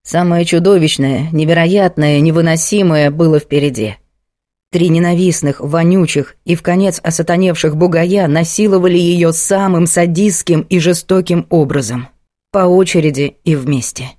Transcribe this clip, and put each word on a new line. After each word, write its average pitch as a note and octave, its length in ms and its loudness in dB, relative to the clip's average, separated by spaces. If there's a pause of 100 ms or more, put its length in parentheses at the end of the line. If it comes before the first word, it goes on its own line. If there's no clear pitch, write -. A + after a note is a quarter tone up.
Самое E3+ 440 0
чудовищное, D#3+ 840 0
невероятное, E3 880 0
невыносимое E3 920 0
было D#3 280 2
впереди. B2+ 580 -4 (760)
Три F3 160 2
ненавистных, E3+ 720 0
вонючих E3 760 0 (100)
и E3+ 100 -2
в - 80 -12
конец F#3 400 0
осатаневших E3 760 -2
бугая F3+ 500 2
насиловали F3 680 2
её E3+ 340 2
самым F#3 540 0
садистским F3 760 0
и - 180 -2
жестоким F3 720 0
образом. B2+ 560 -2 (440)
По F#3+ 140 0
очереди E3 760 0
и D#3+ 120 0
вместе. C3 520 -4 (120)